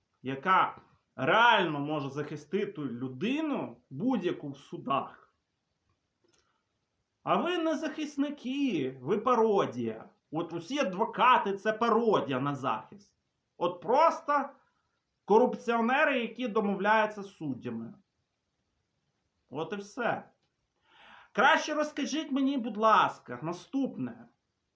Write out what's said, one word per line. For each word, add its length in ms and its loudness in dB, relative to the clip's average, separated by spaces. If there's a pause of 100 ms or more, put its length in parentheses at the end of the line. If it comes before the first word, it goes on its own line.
(220)
яка 600 0 (340)
реально 640 4
може 300 -4
захистити 720 -6
людину 960 -4 (140)
будь-яку 600 -2
в 80 -14
судах. 760 -8 (1900)
А 140 0
ви 220 0
не 180 -2
захисники, 1300 -4
ви 160 0
пародія. 920 0 (220)
От 220 -4
усі 260 -6
адвокати — 800 2
це 140 -2
пародія 680 2
на 140 -2
захист. 600 -6 (420)
От 240 -2
просто 680 4 (760)
корупціонери, 960 2
які 280 -6
домовляються 760 0
з 140 -16
суддями. 580 -8 (1600)
От 220 -6
і 40 -6
все. 540 -6 (1000)
Краще 420 4
розкажіть 580 -4
мені, 260 0
будь 180 -6
ласка, 680 2
наступне. 840 -6 (480)